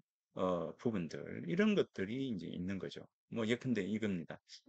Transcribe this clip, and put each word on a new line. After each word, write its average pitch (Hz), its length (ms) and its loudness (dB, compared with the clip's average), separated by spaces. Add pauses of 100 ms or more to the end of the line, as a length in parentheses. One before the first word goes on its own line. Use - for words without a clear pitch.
(360)
어, 87 420 0
부분들, 85 680 -2
이런 202 280 4
것들이 131 540 0
이제 90 180 -4
있는 92 320 -4
거죠. 80 260 -8 (240)
뭐, 113 180 0
예컨대 120 360 2
이겁니다. 98 560 -2 (300)